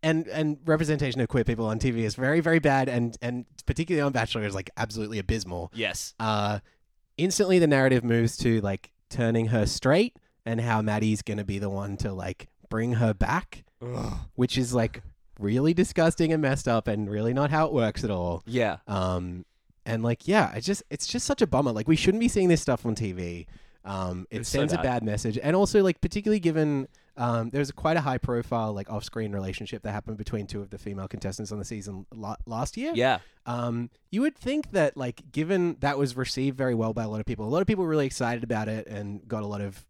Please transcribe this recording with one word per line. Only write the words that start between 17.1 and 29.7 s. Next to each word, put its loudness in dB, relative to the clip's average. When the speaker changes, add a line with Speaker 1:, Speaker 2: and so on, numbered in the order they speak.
Speaker 1:
not 2
how 4
it -2
works 2
at 0
all. -2
Speaker 2:
Yeah. 0
Speaker 1:
Um, -2
and, -2
like, 0
yeah, 4
it's -6
just, -2
it's -8
just -4
such 0
a 4
bummer. 2
Like, -2
we 6
shouldn't 2
be 4
seeing 2
this 6
stuff 0
on 0
T -2
V. -8
Um, -6
it -6
Speaker 2:
It's -6
so 0
Speaker 1:
sends 2
a 0
Speaker 2:
bad. -2
Speaker 1:
bad 0
message. -2
And 2
also, 4
like, 2
particularly 0
given, 2
um, 0
there -2
was 0
quite 0
a 4
high-profile, -2
like, -8
off-screen -6
relationship -6